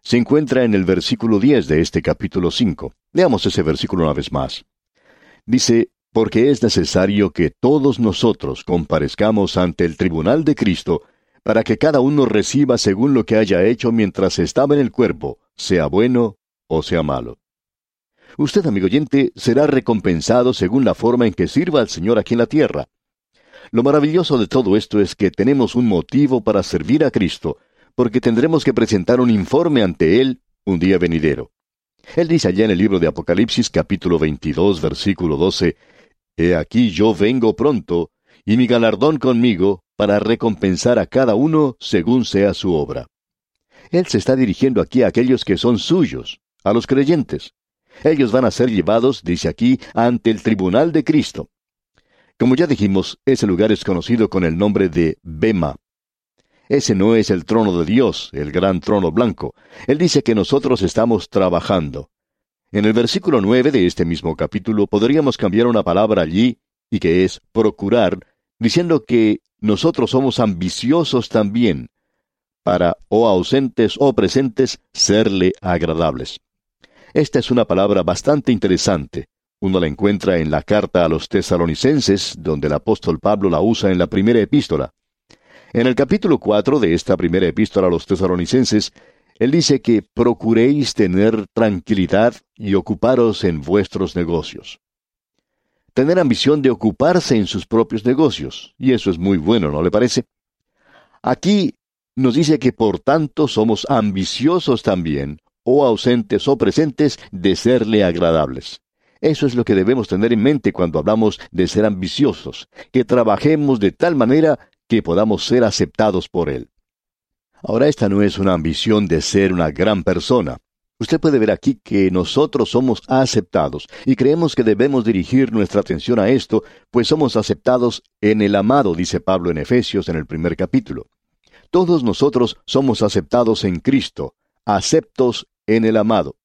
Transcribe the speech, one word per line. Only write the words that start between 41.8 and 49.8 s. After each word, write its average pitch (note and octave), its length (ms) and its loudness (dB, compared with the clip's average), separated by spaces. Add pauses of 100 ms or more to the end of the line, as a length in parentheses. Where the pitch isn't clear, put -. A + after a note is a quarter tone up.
según A2+ 460 0
sea G2 260 0
su F2+ 220 -2
obra." C2+ 320 -4 (840)
Él F3 160 0
se - 120 -2
está C3 180 0
dirigiendo B2 460 2
aquí - 200 0
a A2 40 4
aquellos A#2+ 380 2
que G2 120 0
son A#2 220 0
suyos, G2+ 600 -2 (240)
a G2 100 2
los A#2 120 0
creyentes. C3+ 680 -2 (480)
Ellos C#3 280 2
van B2+ 140 2
a A2 60 2
ser C3 200 0
llevados, A2 520 0
dice F2+ 260 -4
aquí, B2 320 0 (140)